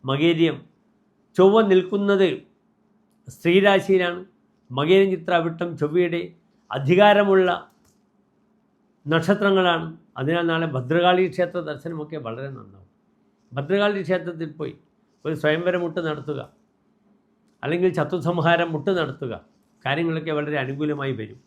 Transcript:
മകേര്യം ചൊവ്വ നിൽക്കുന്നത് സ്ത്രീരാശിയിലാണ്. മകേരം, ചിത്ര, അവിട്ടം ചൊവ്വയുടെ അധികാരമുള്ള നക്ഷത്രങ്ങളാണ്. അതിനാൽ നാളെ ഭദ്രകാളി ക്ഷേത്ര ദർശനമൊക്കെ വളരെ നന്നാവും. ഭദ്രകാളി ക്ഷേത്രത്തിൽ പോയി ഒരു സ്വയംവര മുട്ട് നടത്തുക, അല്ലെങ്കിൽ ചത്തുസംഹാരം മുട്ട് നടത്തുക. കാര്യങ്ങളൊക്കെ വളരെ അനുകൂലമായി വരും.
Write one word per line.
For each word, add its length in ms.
മകേര്യം 600
ചൊവ്വ 240
നിൽക്കുന്നത് 760
സ്ത്രീരാശിയിലാണ്. 960
മകേരം, 400
ചിത്ര, 220
അവിട്ടം 440
ചൊവ്വയുടെ 560
അധികാരമുള്ള 1000
നക്ഷത്രങ്ങളാണ്. 920
അതിനാൽ 240
നാളെ 260
ഭദ്രകാളി 600
ക്ഷേത്ര 320
ദർശനമൊക്കെ 580
വളരെ 300
നന്നാവും. 400
ഭദ്രകാളി 480
ക്ഷേത്രത്തിൽ 500
പോയി 260
ഒരു 100
സ്വയംവര 420
മുട്ട് 220
നടത്തുക, 500
അല്ലെങ്കിൽ 300
ചത്തുസംഹാരം 760
മുട്ട് 200
നടത്തുക. 540
കാര്യങ്ങളൊക്കെ 460
വളരെ 260
അനുകൂലമായി 540
വരും. 360